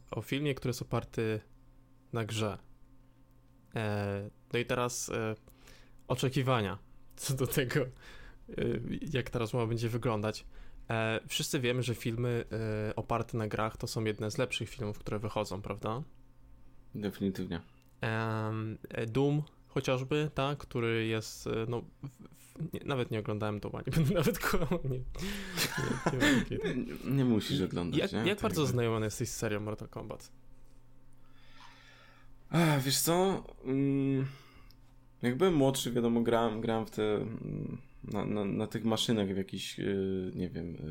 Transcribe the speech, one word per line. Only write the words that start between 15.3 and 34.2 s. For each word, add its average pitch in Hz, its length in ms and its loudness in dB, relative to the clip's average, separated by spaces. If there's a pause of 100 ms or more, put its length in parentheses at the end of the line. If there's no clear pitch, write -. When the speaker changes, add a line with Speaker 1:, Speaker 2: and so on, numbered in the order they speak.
Speaker 1:
prawda? 107 420 -4 (920)
Speaker 2:
Definitywnie. 95 680 -2 (400)
Speaker 1:
Em, 110 760 -2 (120)
e, 117 160 -4
Doom 143 380 4 (240)
chociażby, 143 680 0
tak, 139 240 0
który 113 500 0
jest, 110 400 -2
e, 113 200 0
no, 120 140 -2
w, - 260 -14
w, - 680 -10
nie, - 120 -6
nawet 123 260 0
nie 110 80 0
oglądałem 104 400 -2
Dooma, 113 280 -6
nie 131 60 -2
<laughs> - 40 4
będę 160 160 4
nawet 175 260 4
go, 175 440 2
nie, 135 60 -2
nie, 127 140 -2 (1120)
nie 131 60 0
wiem, 277 200 6
jakie 110 200 0
to - 80 -2
Speaker 2:
Nie, 127 500 -2
nie 131 80 6
musisz 95 360 4
oglądać, 87 380 0
Speaker 1:
Jak, 196 120 0
Speaker 2:
nie? - 60 -2
Speaker 1:
jak - 100 2
Speaker 2:
Tak 202 140 0
Speaker 1:
bardzo 175 200 2
Speaker 2:
jakby. 131 120 4
Speaker 1:
znajomy 113 320 2
jesteś 110 240 -2
z - 80 -6
serią 104 220 0
Mortal 107 300 -6
Kombat? - 420 -10 (2250)
Speaker 2:
A, 156 300 6
wiesz 135 200 2
co? 175 440 4 (220)
Mm, 135 600 4 (960)